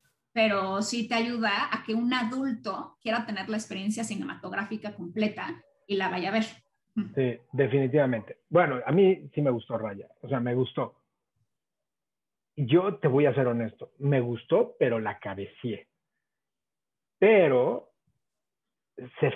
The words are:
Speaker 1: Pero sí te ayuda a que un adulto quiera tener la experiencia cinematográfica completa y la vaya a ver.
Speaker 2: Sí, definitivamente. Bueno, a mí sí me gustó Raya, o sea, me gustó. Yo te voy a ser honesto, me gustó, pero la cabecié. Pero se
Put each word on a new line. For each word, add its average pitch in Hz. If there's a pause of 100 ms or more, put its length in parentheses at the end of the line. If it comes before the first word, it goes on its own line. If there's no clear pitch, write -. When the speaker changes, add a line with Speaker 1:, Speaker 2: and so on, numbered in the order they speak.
(320)
Speaker 1:
Pero 196
sí 226
te 240
ayuda 233
a 214
que 220
un 240
adulto 247
quiera 226
tener 196
la 214
experiencia 214
cinematográfica 196
completa 208 (240)
y 196
la 190
vaya 180
a -
ver. 220 (680)
Speaker 2:
Sí, 123 (140)
definitivamente. 131 (120)
Bueno, 151
a -
mí 185
sí 151
me 139
gustó 117
Raya, 101 (140)
o -
sea, 131
me 123
gustó. 123 (1500)
Yo 175
te 151
voy 143
a 123
ser 131
honesto, 117
me 143
gustó, 120
pero 117
la 107
cabecié. 98 (1300)
Pero 180 (1300)
se 143